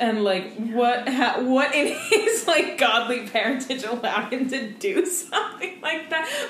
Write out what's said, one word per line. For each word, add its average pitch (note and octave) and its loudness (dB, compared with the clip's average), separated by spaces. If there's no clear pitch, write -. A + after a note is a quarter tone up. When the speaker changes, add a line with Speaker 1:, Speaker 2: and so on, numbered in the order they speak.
Speaker 1:
And, A3 0
like, F#3+ 0
Speaker 2:
Yeah. A3+ -4
Speaker 1:
what A#3+ 2
ha-, B3 2
what C4+ 4
in D4 4
<laughs> - -4
his, A4 4
like, - 2
godly A3+ 2
parentage B3+ -2
allowed A3 -2
him C4 0
to A3+ -4
do G3+ 0
<laughs> - -4
something - -4
like D#4+ -4
that? D#4+ -2